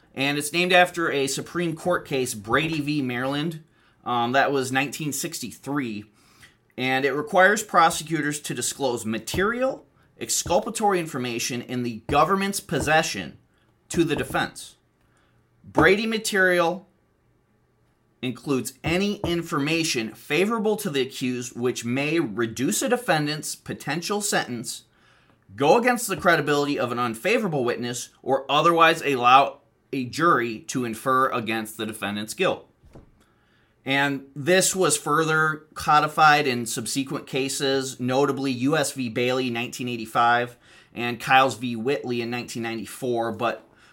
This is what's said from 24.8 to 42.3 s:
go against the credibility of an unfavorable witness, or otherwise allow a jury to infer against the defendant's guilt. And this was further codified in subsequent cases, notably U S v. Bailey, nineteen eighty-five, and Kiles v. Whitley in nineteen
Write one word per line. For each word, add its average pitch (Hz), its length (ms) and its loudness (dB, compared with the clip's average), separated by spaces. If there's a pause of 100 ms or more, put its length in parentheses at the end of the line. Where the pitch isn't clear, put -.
go 151 220 6
against 240 300 2
the 190 100 -4
credibility 147 640 2
of 120 120 -2
an 117 60 -2
unfavorable 151 680 0
witness, 120 460 -4 (140)
or 135 260 0
otherwise 160 540 6
allow 127 560 6 (340)
a 131 120 -4
jury 123 560 2
to 127 240 -4
infer 131 440 0
against 110 480 -4
the 110 80 -4
defendant's 104 480 -6
guilt. 170 340 -2 (1160)
And 139 420 -2 (100)
this 180 400 2
was 180 200 2
further 156 800 0
codified 151 720 4
in 120 220 -2
subsequent 131 580 -6
cases, 135 720 -2
notably 135 520 0
U 131 260 2
S 139 140 0
v. 127 180 -6
Bailey, 127 400 0
nineteen 120 400 -6
eighty-five, 120 640 0 (380)
and 120 260 -6
Kiles 135 360 4
v. 120 200 -6
Whitley 123 460 -4
in 117 80 -6
nineteen 120 320 -8